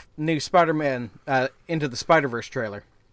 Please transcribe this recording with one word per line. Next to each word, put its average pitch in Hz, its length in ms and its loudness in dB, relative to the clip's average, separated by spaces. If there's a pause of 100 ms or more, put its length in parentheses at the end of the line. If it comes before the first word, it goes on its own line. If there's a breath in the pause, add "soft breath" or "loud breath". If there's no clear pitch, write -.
(160)
new 156 240 -2
Spider-Man, 151 680 2 (180)
uh, 131 180 2 (220)
Into 160 180 -2
the 123 100 -8
Spider-Verse 135 520 0
trailer? 107 340 -6 (300)